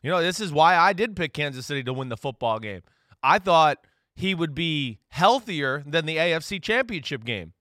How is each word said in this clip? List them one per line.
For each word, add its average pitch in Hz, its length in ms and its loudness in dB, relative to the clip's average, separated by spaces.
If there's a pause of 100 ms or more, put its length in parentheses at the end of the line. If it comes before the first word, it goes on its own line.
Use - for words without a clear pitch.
You 139 80 -6
know, 175 120 0
this 175 180 -2
is 185 140 -6
why 165 240 6
I 185 160 6
did 202 240 -2
pick 160 160 -4
Kansas 139 320 -6
City 139 180 -6
to 123 80 -4
win 131 160 -6
the 117 80 -6
football 113 440 -4
game. 101 240 -12 (380)
I 147 160 6
thought 160 480 4 (300)
he 190 180 -2
would 160 220 -4
be 147 440 -4 (100)
healthier 160 760 0
than 156 200 -2
the 160 120 -4
A 165 180 2
F 165 80 -4
C 196 160 -8
Championship 190 680 -4
game. 95 360 -8